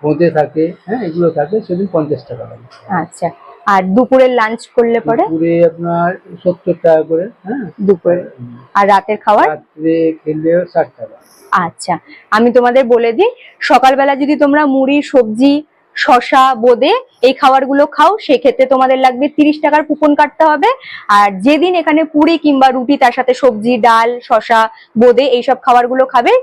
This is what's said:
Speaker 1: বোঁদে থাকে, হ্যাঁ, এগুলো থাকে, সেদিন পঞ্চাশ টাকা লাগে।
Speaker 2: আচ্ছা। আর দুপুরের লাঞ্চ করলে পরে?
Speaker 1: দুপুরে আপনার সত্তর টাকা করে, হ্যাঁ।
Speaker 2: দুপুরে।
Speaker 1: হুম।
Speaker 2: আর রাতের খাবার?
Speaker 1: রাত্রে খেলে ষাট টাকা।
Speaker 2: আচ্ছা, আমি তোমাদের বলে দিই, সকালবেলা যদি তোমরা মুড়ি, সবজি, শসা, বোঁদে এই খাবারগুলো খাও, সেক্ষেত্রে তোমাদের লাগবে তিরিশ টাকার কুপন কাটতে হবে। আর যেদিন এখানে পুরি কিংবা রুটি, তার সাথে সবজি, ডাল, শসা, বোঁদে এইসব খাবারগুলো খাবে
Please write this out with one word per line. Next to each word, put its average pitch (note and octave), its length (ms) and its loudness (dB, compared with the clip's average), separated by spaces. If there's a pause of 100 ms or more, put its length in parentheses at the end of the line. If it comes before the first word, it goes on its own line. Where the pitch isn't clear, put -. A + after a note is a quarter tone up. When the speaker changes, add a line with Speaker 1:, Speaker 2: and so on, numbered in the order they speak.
Speaker 1:
বোঁদে D3+ 280 0
থাকে, D#3 420 -2 (120)
হ্যাঁ, A#3 220 -8
এগুলো E3+ 220 -2
থাকে, D#3+ 320 -6
সেদিন F#3 300 -6
পঞ্চাশ D3+ 380 -4
টাকা A#2+ 140 -14
লাগে। A#2+ 240 -20 (340)
Speaker 2:
আচ্ছা। - 260 -10 (380)
আর G3 180 2
দুপুরের B3+ 560 2
লাঞ্চ A3 220 -4 (140)
করলে A#3 240 0
পরে? A#3 240 -2
Speaker 1:
দুপুরে E3 300 -2 (120)
আপনার E3+ 440 -2 (340)
সত্তর F3 400 -4
টাকা D#3+ 180 4
করে, D#3+ 240 -4 (180)
হ্যাঁ। A3+ 220 -8 (160)
Speaker 2:
দুপুরে। F3+ 400 0
Speaker 1:
হুম। A#2+ 360 -18 (160)
Speaker 2:
আর G3+ 140 0
রাতের G3+ 300 0
খাবার? A3 320 0
Speaker 1:
রাত্রে D#3 440 -6 (180)
খেলে D#3 420 -4 (200)
ষাট E3 140 -2 (100)
টাকা। - 200 -18 (340)
Speaker 2:
আচ্ছা, F3+ 420 -4 (380)
আমি A3+ 200 2
তোমাদের B3 320 2
বলে A#3 340 0
দিই, A4 140 0 (280)
সকালবেলা C4+ 560 2
যদি C#4 280 -2
তোমরা C#4+ 220 2
মুড়ি, C4+ 360 0
সবজি, C4+ 640 0 (320)
শসা, C4 600 2
বোঁদে A#3+ 380 2 (280)
এই B3+ 120 2
খাবারগুলো C4+ 520 2
খাও, D4+ 320 2
সেক্ষেত্রে C4 480 0
তোমাদের C4 340 0
লাগবে C4 280 0
তিরিশ D4 340 0
টাকার D4+ 220 0
কুপন D4+ 320 0
কাটতে D4 280 0
হবে। D#4 260 2 (380)
আর G3+ 220 4 (160)
যেদিন D#4 300 2
এখানে D#4+ 280 0
পুরি D#4 340 0
কিংবা C4+ 320 2
রুটি, C4 280 -2
তার B3 140 2
সাথে B3+ 220 -2
সবজি, A#3 440 0
ডাল, A3+ 320 2 (140)
শসা, A3+ 380 0 (360)
বোঁদে B3 280 4 (120)
এইসব B3+ 280 -2
খাবারগুলো B3 400 2
খাবে C4 260 0 (120)